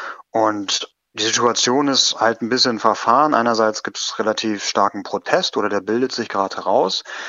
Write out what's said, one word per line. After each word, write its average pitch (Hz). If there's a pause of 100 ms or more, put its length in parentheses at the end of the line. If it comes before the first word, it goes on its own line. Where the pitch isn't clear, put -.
(300)
Und 107 (200)
die 107
Situation 120
ist -
halt 113
ein 113
bisschen 123
verfahren. 123
Einerseits 113
gibt's -
relativ 107
starken 101
Protest -
oder 101
der 101
bildet 117
sich 113
gerade 98
heraus. 117 (240)